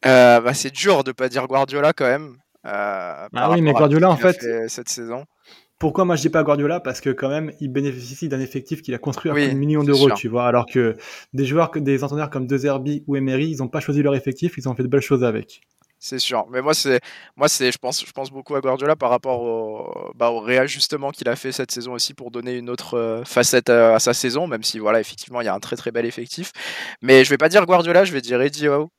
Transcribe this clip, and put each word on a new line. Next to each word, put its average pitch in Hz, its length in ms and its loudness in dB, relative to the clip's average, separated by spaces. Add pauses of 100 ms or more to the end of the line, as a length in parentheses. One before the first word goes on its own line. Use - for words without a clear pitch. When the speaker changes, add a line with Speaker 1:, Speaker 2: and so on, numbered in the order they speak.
Speaker 1:
Euh, 123 340 8
bah, 120 140 -2
c'est 143 180 -6
dur 175 300 2
de 131 80 -4
pas 127 180 -4
dire 127 200 -4
Guardiola 139 440 0
quand 139 140 -2
même, 135 300 -2 (300)
euh, - 40 -12
Speaker 2:
Ah 98 640 -6
Speaker 1:
par 120 180 0
Speaker 2:
oui, 170 120 2
mais 151 80 2
Speaker 1:
rapport 143 160 4
à - 20 4
tout 147 100 4
Speaker 2:
Guardiola, 180 100 6
Speaker 1:
ce 180 40 6
Speaker 2:
en 156 40 2
Speaker 1:
qu'il 131 100 0
a 180 60 4
Speaker 2:
fait, 180 60 -4 (240)
Speaker 1:
fait 113 60 -8
cette 120 200 -12
saison. 123 360 -10 (540)
Speaker 2:
pourquoi 165 260 0
moi 175 120 0
je 131 60 -4
dis 156 60 0
pas 156 140 2
Guardiola ? 147 380 0
Parce 127 200 -8
que 139 100 -2
quand 131 180 -4
même, 151 320 -6
il 143 120 -6
bénéficie 135 560 -6
d'un 135 120 -4
effectif 135 420 -8
qu'il 123 120 -8
a 117 40 -8
construit 147 320 -4
à 147 40 -2
Speaker 1:
Oui, 147 120 2
Speaker 2:
plus 135 80 0
de 135 40 -2
millions 151 240 0
Speaker 1:
c'est 143 40 0
Speaker 2:
d'euros, 139 220 6
Speaker 1:
sûr. 110 80 2
Speaker 2:
tu 117 120 -6
vois, 123 180 0
alors 120 200 2
que 117 300 0 (360)
des 135 120 -2
joueurs, 160 260 0
que 165 80 -6
des 139 240 0
entraîneurs 143 280 -6
comme 131 180 -6
De 139 80 0
Zerbi 139 500 -2
ou 139 80 -2
Emery, 135 340 -2
ils 139 140 -6
ont 127 60 -6
pas 156 100 -6
choisi 147 240 -2
leur 139 140 2
effectif, 135 420 -4
ils 135 100 -6
ont 127 60 -4
fait 127 80 -4
de 127 60 -2
belles 135 120 4
choses 131 220 0
avec. 113 380 -4 (400)
Speaker 1:
C'est 131 200 -10
sûr, 113 280 -2
mais 127 140 -6
moi 151 120 2
c'est, 131 260 2 (340)
moi 143 140 0
c'est, 127 240 0
je - 60 -6
pense, - 280 -6
je - 60 -20
pense 135 180 -10
beaucoup 135 240 -12
à 156 60 -2
Guardiola 131 340 0
par 131 160 -2
rapport 123 300 -2
au, 113 720 -8
bah, 117 160 0
au 117 80 -4
réajustement 135 720 -2
qu'il - 180 -6
a 117 60 0
fait 131 160 -10
cette 131 220 -6
saison 123 200 -10
aussi 120 220 -6
pour 123 160 -16
donner 120 260 -8
une 120 140 -12
autre, - 260 -10
euh, 117 280 -4
facette 123 440 2
à, 117 280 8
à - 20 6
sa 120 160 2
saison, 135 320 -4
même 117 160 -6
si - 160 -6
voilà, 107 220 2
effectivement, - 400 -10
il 117 60 -4
y - 20 -2
a 95 60 -2
un 98 40 -8
très, - 160 -8
très 120 160 -8
bel 117 160 -4
effectif. 120 460 -10 (500)
Mais 131 220 10
je 131 60 0
vais 139 80 2
pas - 100 4
dire 185 180 4
Guardiola, 175 380 4
je 185 80 -4
vais 139 80 -2
dire 120 200 -2
Eddie 147 280 0
Howe 147 300 0